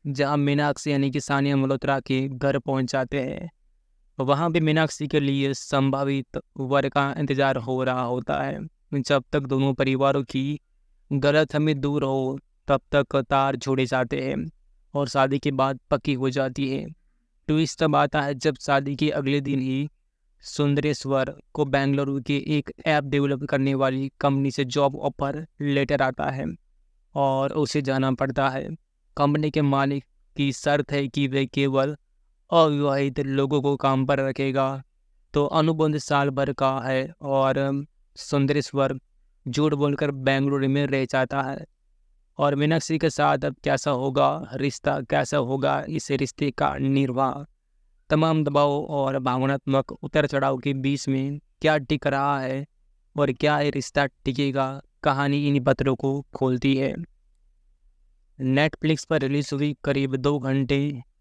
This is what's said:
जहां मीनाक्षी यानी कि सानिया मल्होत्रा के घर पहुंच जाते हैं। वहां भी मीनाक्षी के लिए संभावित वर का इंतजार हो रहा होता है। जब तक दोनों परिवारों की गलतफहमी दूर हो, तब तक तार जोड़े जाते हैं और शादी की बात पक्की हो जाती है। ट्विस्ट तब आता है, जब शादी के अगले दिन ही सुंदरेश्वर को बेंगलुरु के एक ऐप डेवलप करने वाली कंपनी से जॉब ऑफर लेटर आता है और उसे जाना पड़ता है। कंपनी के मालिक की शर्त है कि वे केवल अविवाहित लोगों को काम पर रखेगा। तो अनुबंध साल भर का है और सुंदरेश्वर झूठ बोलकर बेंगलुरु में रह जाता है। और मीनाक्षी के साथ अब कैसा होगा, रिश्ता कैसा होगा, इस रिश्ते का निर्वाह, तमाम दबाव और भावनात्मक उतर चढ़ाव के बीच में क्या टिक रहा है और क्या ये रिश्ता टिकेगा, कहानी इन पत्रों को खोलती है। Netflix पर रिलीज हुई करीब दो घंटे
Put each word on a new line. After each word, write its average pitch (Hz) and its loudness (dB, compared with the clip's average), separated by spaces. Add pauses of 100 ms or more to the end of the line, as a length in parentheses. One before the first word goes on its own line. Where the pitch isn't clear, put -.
जहां 143 0
मीनाक्षी 143 0
यानी 139 2
कि 143 -4
सानिया 139 0
मल्होत्रा 135 0
के 135 -2
घर 139 -2
पहुंच 131 -2
जाते 135 -2
हैं। 160 -8 (680)
वहां 143 2
भी 170 2
मीनाक्षी 156 2
के 151 0
लिए 139 0
संभावित 139 -2 (180)
वर 139 0
का 139 0
इंतजार 135 2
हो 127 -2
रहा 127 0
होता 127 -2
है। 139 -6 (340)
जब 139 2
तक 147 2
दोनों 135 0
परिवारों 135 2
की 139 -4 (520)
गलतफहमी 147 4
दूर 143 0
हो, 135 -2 (280)
तब 139 4 (100)
तक 143 2
तार 135 2
जोड़े 131 0
जाते 131 0
हैं 139 -4 (420)
और 143 -2
शादी 135 2
की 143 0
बात 135 0 (120)
पक्की 143 0
हो 131 0
जाती 131 -2
है। 135 -4 (600)
ट्विस्ट 156 0
तब 151 2
आता 147 2
है, 143 -4
जब 135 0
शादी 139 0
के 151 0
अगले 143 0
दिन 139 -2
ही 131 -2 (540)
सुंदरेश्वर 143 0 (200)
को 151 0
बेंगलुरु 139 0
के 143 -2 (100)
एक 151 -2 (140)
ऐप 151 2
डेवलप 139 0
करने 139 0
वाली 135 0
कंपनी 139 2
से 143 -2
जॉब 139 0
ऑफर 143 -4 (160)
लेटर 139 0
आता 135 -2
है 139 -6 (720)
और 135 0
उसे 151 0
जाना 135 0
पड़ता 135 0
है। 131 -4 (500)
कंपनी 147 2
के 156 2
मालिक 139 2 (300)
की 139 0
शर्त 147 0
है 143 0
कि 139 0
वे 135 0
केवल 139 0 (560)
अविवाहित 143 4
लोगों 135 0
को 143 2
काम 135 2
पर 135 2
रखेगा। 135 -2 (500)
तो 147 2
अनुबंध 156 2
साल 143 0
भर 139 -2
का 135 0
है 131 -2 (140)
और 139 0 (300)
सुंदरेश्वर 139 0 (460)
झूठ 147 2
बोलकर 143 0
बेंगलुरु 135 0
में 143 2
रह 131 0
जाता 135 -2
है। 139 -10 (720)
और 143 2
मीनाक्षी 156 0
के 156 0
साथ 147 2
अब 147 -6
कैसा 143 0
होगा, 139 0
रिश्ता 139 -2
कैसा 143 -2
होगा, 139 0
इस 156 -6
रिश्ते 139 -2
का 139 -2
निर्वाह, 135 0 (640)
तमाम 156 2
दबाव 143 2
और 143 -2
भावनात्मक 135 0
उतर 151 0
चढ़ाव 139 0
के 139 -2
बीच 135 -2
में 135 -2 (220)
क्या 156 4
टिक 147 -2
रहा 139 0
है 131 -4 (500)
और 143 2
क्या 147 2
ये 147 2
रिश्ता 139 0
टिकेगा, 135 -2 (220)
कहानी 143 2
इन 139 2
पत्रों 135 2
को 139 -2
खोलती 131 0
है। 135 -2 (1500)
Netflix 143 0
पर 156 0
रिलीज 139 -2
हुई 143 -2
करीब 139 0
दो 143 0
घंटे 135 -2 (180)